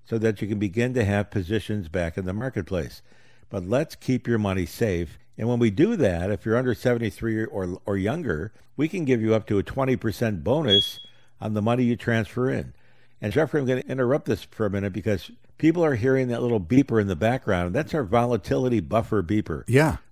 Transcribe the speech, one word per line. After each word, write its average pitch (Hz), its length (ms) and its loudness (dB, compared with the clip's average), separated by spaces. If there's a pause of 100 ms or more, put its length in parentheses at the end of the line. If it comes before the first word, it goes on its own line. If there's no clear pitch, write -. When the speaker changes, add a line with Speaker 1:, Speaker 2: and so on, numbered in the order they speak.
Speaker 1:
so 113 140 -2
that 110 240 0
you 101 60 -4
can 107 100 -2
begin 113 360 0
to 120 100 2
have 101 260 2
positions 101 580 -2
back 85 300 -4
in 95 80 -4
the 92 80 -4
marketplace, 95 640 -6 (540)
but 92 140 -6
let's 135 260 -2
keep - 320 -2
your 117 100 2
money 95 300 0
safe. 87 500 -2 (220)
And 110 100 -2
when 120 120 0
we 117 100 6
do 165 240 2
that, 92 340 0
if 104 160 -4
you're 113 120 2
under 123 180 2
seventy-three 113 720 -2
or, 92 420 -6
or 101 100 0
younger, 98 560 -2 (240)
we 156 120 0
can 175 160 -4
give 127 180 2
you 110 100 2
up 110 140 2
to 101 120 2
a 95 40 2
twenty 131 320 0
percent 107 480 -2
bonus - 560 2 (420)
on 107 140 -4
the 107 80 0
money 120 220 2
you 120 100 2
transfer 117 560 0
in. 87 220 -4 (500)
And 107 100 -2
Jeffrey, 151 280 2
I'm 127 80 -2
gonna 127 180 0
interrupt 127 400 0
this 110 160 -2
for - 240 -4
a 98 40 0
minute 98 220 -2
because 101 380 -2 (260)
people 165 280 4
are 147 100 2
hearing 131 340 2
that 120 140 -2
little 120 160 2
beeper 117 420 4
in 101 60 2
the 95 80 0
background. 92 640 0
That's 156 180 -4
our 156 80 0
volatility 120 800 0
buffer 98 420 0
beeper. 85 460 -2
Speaker 2:
Yeah. 135 300 4 (140)